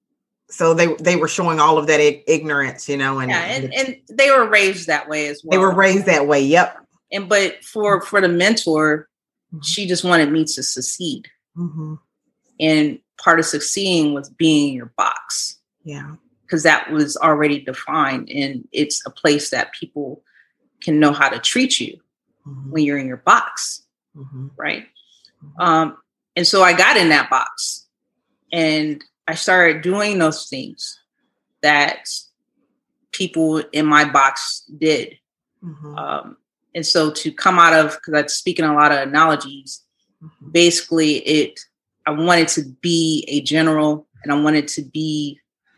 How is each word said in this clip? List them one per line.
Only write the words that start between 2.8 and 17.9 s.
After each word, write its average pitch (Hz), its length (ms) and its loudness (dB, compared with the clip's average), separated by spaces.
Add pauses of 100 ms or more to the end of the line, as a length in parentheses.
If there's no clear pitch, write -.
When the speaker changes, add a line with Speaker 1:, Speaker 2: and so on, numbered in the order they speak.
Speaker 1:
you 143 80 -4
know, 135 220 -4
and, 127 120 -4
Speaker 2:
Yeah, 170 120 -2
Speaker 1:
and 240 300 -6
Speaker 2:
and, 262 160 -4
and - 280 -12
they 277 140 4
were 247 180 4
raised 190 380 0
that 151 220 -2
way 151 180 -6
as 147 140 -12
Speaker 1:
they 170 160 0
were 190 120 4
Speaker 2:
well. 180 80 0
Speaker 1:
raised 190 280 2
that 151 220 2
way. 143 140 2
Yep. 156 360 2 (340)
Speaker 2:
And, 196 180 -8
but 196 340 0
for, 208 380 0
for 202 200 0
the 180 80 4
mentor, 165 760 0 (460)
Speaker 1:
Mm-hmm. 156 120 -16
Speaker 2:
she 196 240 -4
just 175 160 -2
wanted 165 280 4
me 160 140 0
to - 160 -8
succeed. - 680 -8 (300)
Speaker 1:
Mm-hmm. 156 380 -8 (640)
Speaker 2:
And 151 400 0 (180)
part 165 220 4
of 160 80 0
succeeding 160 680 -2
was 139 160 -8
being 151 400 2
in 131 60 -6
your 120 200 -12
box. - 640 -6 (260)
Speaker 1:
Yeah. 147 340 -16 (300)
Speaker 2:
'Cause 160 160 -2
that 151 280 0
was 151 260 0
already 147 420 0
defined, 135 680 -4